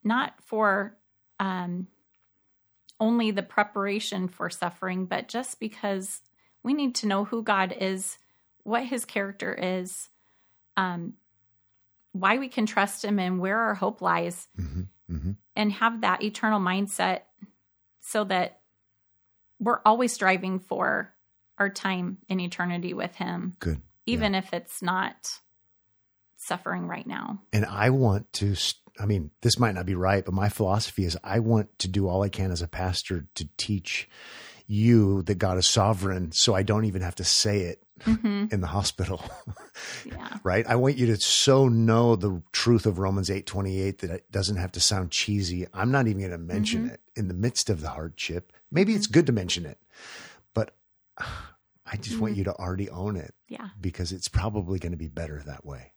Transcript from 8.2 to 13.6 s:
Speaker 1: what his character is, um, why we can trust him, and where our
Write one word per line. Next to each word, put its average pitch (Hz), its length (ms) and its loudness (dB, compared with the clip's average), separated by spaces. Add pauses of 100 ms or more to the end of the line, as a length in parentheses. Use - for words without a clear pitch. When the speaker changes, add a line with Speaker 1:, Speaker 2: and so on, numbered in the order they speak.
Speaker 1:
what 233 220 -2
his 240 200 -4
character 196 480 -6
is, 185 540 -6 (680)
um, 180 360 -4 (960)
why 196 260 2
we 269 100 -4
can 226 200 0
trust 202 360 0
him, 208 140 0
and 185 220 2
where 190 180 0
our 226 160 0